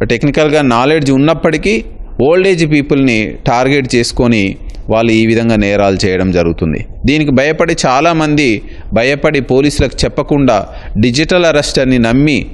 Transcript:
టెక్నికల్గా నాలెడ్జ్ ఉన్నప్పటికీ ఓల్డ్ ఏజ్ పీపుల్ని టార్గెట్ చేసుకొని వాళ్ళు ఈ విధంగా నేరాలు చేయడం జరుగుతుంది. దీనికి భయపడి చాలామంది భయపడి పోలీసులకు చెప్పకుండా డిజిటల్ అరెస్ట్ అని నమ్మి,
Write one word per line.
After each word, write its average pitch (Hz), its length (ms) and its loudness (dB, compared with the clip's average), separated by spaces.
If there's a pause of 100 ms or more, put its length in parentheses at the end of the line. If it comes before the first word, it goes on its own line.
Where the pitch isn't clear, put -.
టెక్నికల్గా 147 540 0
నాలెడ్జ్ 139 500 2
ఉన్నప్పటికీ 160 720 0 (440)
ఓల్డ్ 185 200 2
ఏజ్ 165 240 0
పీపుల్ని 131 600 0 (140)
టార్గెట్ 131 480 0
చేసుకొని 117 640 0 (320)
వాళ్ళు 113 240 2
ఈ 113 140 2
విధంగా 113 300 2
నేరాలు 101 400 2 (100)
చేయడం 92 240 0
జరుగుతుంది. 85 560 0 (200)
దీనికి 147 240 0
భయపడి 160 440 0 (120)
చాలామంది 147 760 0 (320)
భయపడి 139 460 0
పోలీసులకు 135 640 0
చెప్పకుండా 127 600 0 (340)
డిజిటల్ 151 440 2
అరెస్ట్ 147 340 0
అని 131 200 2
నమ్మి, 123 560 2